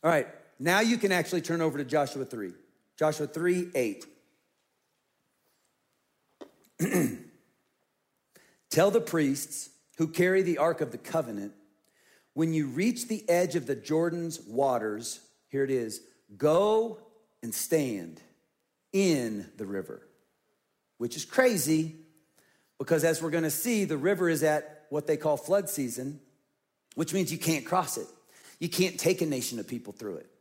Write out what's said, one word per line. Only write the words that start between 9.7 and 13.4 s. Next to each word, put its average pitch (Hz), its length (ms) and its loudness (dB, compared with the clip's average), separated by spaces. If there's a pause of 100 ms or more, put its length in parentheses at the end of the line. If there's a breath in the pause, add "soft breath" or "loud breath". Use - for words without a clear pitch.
who 160 100 2
carry 180 360 2
the 170 160 0
Ark 160 220 2
of 131 120 -4
the 120 60 -12
Covenant, 107 560 -6 (800 soft breath)
when 165 180 0
you 156 140 0
reach 190 420 -2
the 220 200 -6
edge 175 280 2